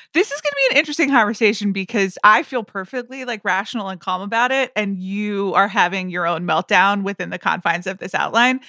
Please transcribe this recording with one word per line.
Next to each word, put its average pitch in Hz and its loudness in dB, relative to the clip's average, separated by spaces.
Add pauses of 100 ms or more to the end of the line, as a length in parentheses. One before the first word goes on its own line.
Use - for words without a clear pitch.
(140)
This 381 2
is 571 -8
gonna 571 -2
be 539 2
an - 6
interesting 302 0
conversation 214 2
because 190 -2
I 220 6
feel 240 -4
perfectly, 247 -10
like, 226 -6
rational 202 -2
and 185 -8
calm 185 -6
about 226 0
it, 269 0
and 196 -2
you 196 -4
are 196 4
having 185 0
your 175 -4
own 170 -2
meltdown 196 2
within 190 -6
the 180 -8
confines 175 -2
of 190 -6
this - -8
outline. 240 2